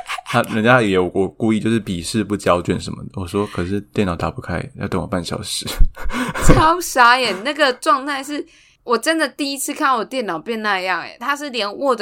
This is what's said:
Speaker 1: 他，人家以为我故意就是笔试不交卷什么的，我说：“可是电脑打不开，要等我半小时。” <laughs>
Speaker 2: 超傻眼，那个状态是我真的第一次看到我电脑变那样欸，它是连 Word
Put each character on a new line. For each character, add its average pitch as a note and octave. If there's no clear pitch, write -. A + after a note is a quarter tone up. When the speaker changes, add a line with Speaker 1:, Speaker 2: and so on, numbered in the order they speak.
Speaker 1:
他， A#2+
人 A2
家 B2
以 G2
为 F2+
我 F#2+
故 A2
意 A2
就 A2
是 A2+
笔 F#2+
试 G#2+
不 G2+
交 F2+
卷 F2+
什 F2+
么 -
的， -
我 F#2+
说 G2+
：“可 F2+
是 G2+
电 G#2
脑 F2
打 E2
不 -
开， -
要 -
等 F#2
我 D#2+
半 F2+
小 -
时。” -
<laughs> B3
Speaker 2:
超 E4
傻 B3
眼， A#3
那 C#4+
个 D4
状 C4+
态 C#4
是 D4
我 A#3
真 D#4
的 D#4
第 C#4
一 C#4
次 C#4
看 D4+
到 C4
我 G#3+
电 B3
脑 E3+
变 A3
那 G#3
样 F3+
欸， G#2
它 C4+
是 D4
连 A3+
Word A#3+